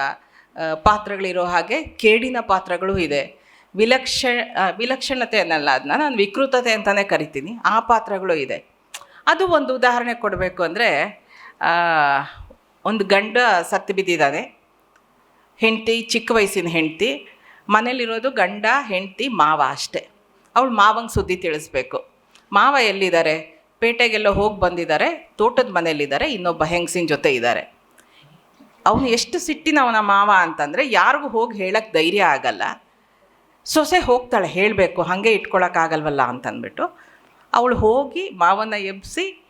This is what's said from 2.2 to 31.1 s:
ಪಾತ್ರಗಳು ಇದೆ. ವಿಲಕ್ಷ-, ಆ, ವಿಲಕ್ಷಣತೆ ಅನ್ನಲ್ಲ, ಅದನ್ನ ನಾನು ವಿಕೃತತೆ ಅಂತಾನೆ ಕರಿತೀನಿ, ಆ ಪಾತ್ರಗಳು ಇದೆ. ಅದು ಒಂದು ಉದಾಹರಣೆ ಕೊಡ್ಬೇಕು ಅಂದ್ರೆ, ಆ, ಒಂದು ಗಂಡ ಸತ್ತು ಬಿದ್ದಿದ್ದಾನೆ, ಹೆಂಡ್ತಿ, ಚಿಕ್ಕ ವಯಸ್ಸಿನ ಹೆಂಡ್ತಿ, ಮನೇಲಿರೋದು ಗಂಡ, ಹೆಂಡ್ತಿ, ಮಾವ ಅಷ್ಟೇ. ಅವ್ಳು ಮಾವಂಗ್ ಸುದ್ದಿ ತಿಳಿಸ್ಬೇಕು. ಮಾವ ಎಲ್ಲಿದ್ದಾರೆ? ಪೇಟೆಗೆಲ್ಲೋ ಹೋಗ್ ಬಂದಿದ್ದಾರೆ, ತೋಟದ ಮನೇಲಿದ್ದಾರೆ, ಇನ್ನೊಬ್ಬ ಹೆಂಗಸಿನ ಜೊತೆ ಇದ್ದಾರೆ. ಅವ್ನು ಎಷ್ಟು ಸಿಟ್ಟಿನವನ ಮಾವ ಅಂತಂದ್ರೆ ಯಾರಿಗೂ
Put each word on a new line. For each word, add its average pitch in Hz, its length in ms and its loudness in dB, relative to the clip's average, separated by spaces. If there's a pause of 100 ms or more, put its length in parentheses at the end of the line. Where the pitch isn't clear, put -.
ಪಾತ್ರಗಳು 185 500 -2
ಇದೆ. 143 440 -4 (340)
ವಿಲಕ್ಷ-, 240 840 0
ಆ, 185 120 2
ವಿಲಕ್ಷಣತೆ 240 720 -2
ಅನ್ನಲ್ಲ, 156 300 2
ಅದನ್ನ 135 260 2
ನಾನು 285 220 0
ವಿಕೃತತೆ 247 540 0
ಅಂತಾನೆ 202 320 2
ಕರಿತೀನಿ, 156 480 -2 (140)
ಆ 208 140 2
ಪಾತ್ರಗಳು 214 540 0
ಇದೆ. 123 320 -4 (600)
ಅದು 339 200 2
ಒಂದು 277 280 0
ಉದಾಹರಣೆ 240 380 0
ಕೊಡ್ಬೇಕು 185 500 -4
ಅಂದ್ರೆ, 180 580 0 (400)
ಆ, - 60 0 (1160)
ಒಂದು 202 200 0
ಗಂಡ 202 320 2 (320)
ಸತ್ತು 202 240 -2
ಬಿದ್ದಿದ್ದಾನೆ, 175 640 0 (1000)
ಹೆಂಡ್ತಿ, 226 440 0
ಚಿಕ್ಕ 226 300 -2
ವಯಸ್ಸಿನ 196 360 0
ಹೆಂಡ್ತಿ, 170 600 -2 (420)
ಮನೇಲಿರೋದು 226 600 -2
ಗಂಡ, 208 340 0 (160)
ಹೆಂಡ್ತಿ, 196 460 -6
ಮಾವ 156 400 2
ಅಷ್ಟೇ. - 400 -8 (480)
ಅವ್ಳು 254 160 2
ಮಾವಂಗ್ 220 400 2
ಸುದ್ದಿ 185 240 -2
ತಿಳಿಸ್ಬೇಕು. 151 720 -6 (440)
ಮಾವ 254 280 4
ಎಲ್ಲಿದ್ದಾರೆ? 170 840 0 (140)
ಪೇಟೆಗೆಲ್ಲೋ 226 540 2
ಹೋಗ್ 202 260 0
ಬಂದಿದ್ದಾರೆ, 175 800 -2
ತೋಟದ 247 320 2
ಮನೇಲಿದ್ದಾರೆ, 165 640 -2
ಇನ್ನೊಬ್ಬ 175 300 -2
ಹೆಂಗಸಿನ 175 440 -2
ಜೊತೆ 147 280 2
ಇದ್ದಾರೆ. 113 380 -2 (1120)
ಅವ್ನು 247 220 2
ಎಷ್ಟು 240 320 -2
ಸಿಟ್ಟಿನವನ 269 600 0
ಮಾವ 202 360 4
ಅಂತಂದ್ರೆ 170 560 0
ಯಾರಿಗೂ 254 360 4